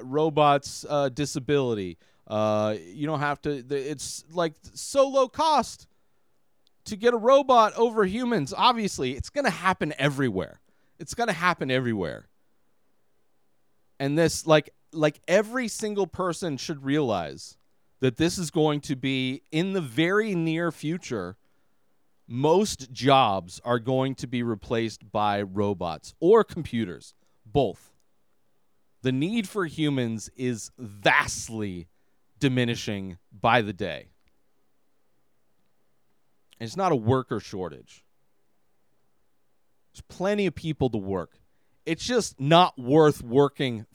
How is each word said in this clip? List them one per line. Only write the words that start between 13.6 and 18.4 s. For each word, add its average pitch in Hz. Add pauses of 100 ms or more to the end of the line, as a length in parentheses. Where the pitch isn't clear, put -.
And 139
this, 165
like, 156 (220)
like, 156
every 220
single 202
person 170
should 139
realize 113 (440)
that 131
this 165
is 180